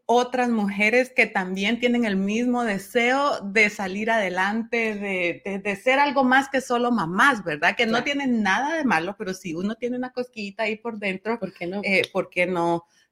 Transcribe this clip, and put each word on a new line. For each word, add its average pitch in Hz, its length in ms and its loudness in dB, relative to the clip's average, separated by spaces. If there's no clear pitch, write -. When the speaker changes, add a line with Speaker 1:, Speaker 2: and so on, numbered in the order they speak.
Speaker 1:
otras 247 420 2
mujeres 214 640 2
que 233 120 4
también 196 520 -2
tienen 240 260 2
el 202 120 0
mismo 240 480 0
deseo 240 760 0
de 208 300 2
salir 208 400 -4
adelante, 214 840 0
de, 185 480 -4
de, 202 160 -6
de 196 160 -4
ser 254 220 2
algo 277 260 4
más 262 240 4
que 262 120 -2
solo 240 300 0
mamás, 214 540 2
¿verdad? 165 320 0
Que 240 100 2
no 226 60 0
Speaker 2:
Claro. 240 120 0
Speaker 1:
tienen 269 380 0
nada 226 320 0
de 311 100 -2
malo, 180 320 0
pero - 180 -6
si 170 200 -8
uno 196 220 -4
tiene 247 200 -4
una 247 160 -6
cosquillita 220 520 -6
ahí 214 120 -2
por 220 220 -8
dentro, 202 400 -4
Speaker 2:
¿Por 190 160 -8
qué 175 120 -8
no? 190 180 -6
Speaker 1:
eh, 190 180 2
¿por 185 160 -2
qué 180 180 0
no, 170 380 0